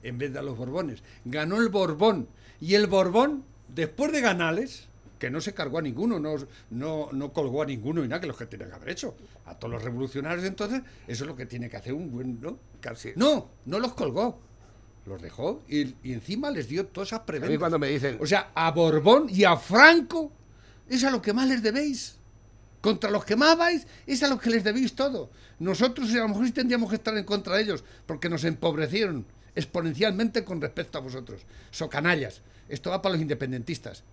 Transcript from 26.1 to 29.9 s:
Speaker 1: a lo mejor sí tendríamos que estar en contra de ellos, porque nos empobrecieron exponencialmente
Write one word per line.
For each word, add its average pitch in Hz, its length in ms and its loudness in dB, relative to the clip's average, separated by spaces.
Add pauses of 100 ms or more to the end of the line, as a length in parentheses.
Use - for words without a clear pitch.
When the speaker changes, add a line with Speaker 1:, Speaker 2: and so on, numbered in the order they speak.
Speaker 1:
a 240 60 4
lo 226 100 0
mejor 208 160 0
sí 240 60 0
tendríamos 240 380 0
que 214 80 -2
estar 220 200 -2
en 202 60 -2
contra 196 320 -2
de 214 80 4
ellos, 190 200 -4 (220)
porque 165 240 -4
nos 156 140 -2
empobrecieron 160 840 0 (440)
exponencialmente 190 760 0